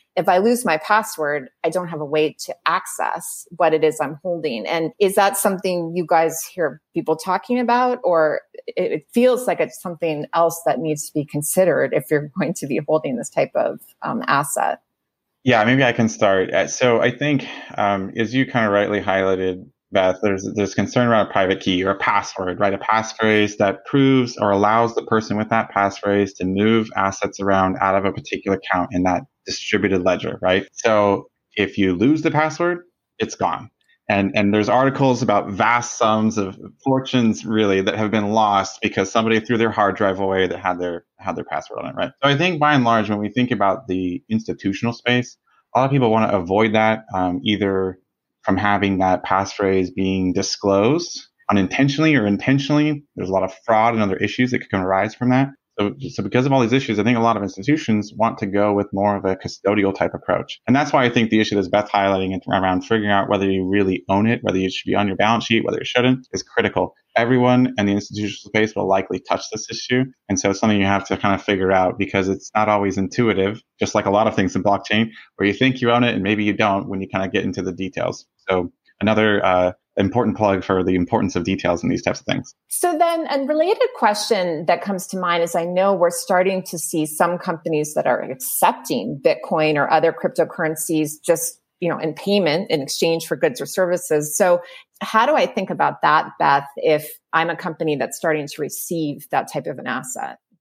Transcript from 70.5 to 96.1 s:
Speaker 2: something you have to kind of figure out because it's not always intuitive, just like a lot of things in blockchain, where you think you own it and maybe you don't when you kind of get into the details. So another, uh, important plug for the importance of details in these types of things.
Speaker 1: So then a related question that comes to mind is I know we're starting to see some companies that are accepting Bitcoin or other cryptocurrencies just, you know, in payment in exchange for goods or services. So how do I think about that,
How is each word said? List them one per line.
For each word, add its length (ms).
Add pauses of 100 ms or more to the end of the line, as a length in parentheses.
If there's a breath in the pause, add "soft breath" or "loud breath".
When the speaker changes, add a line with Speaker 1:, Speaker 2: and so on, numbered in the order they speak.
Speaker 2:
something 180
you 80
have 220
to 100
kind 160
of 80
figure 300
out 260
because 300
it's 260
not 140
always 300
intuitive, 680 (160)
just 160
like 100
a 60
lot 160
of 80
things 220
in 60
blockchain, 480 (260 loud breath)
where 100
you 60
think 260
you 120
own 120
it 100
and 100
maybe 200
you 100
don't 360
when 100
you 80
kind 180
of 60
get 140
into 160
the 100
details. 540 (240)
So 240 (260 soft breath)
another, 460
uh, 260 (280)
important 380
plug 260
for 180
the 140
importance 400
of 80
details 400
in 60
these 120
types 200
of 40
things. 300 (140)
Speaker 1:
So 280
then 320
a 160
related 520
question 720
that 140
comes 260
to 100
mind 260
is 120
I 100
know 280
we're 160
starting 540
to 160
see 260
some 320
companies 580
that 120
are 140
accepting 1000
Bitcoin 520
or 160
other 220
cryptocurrencies 1080
just, 360 (220)
you 80
know, 100
in 140
payment 580
in 100
exchange 460
for 80
goods 240
or 60
services. 720
So 240 (400 loud breath)
how 240
do 100
I 100
think 240
about 320
that, 380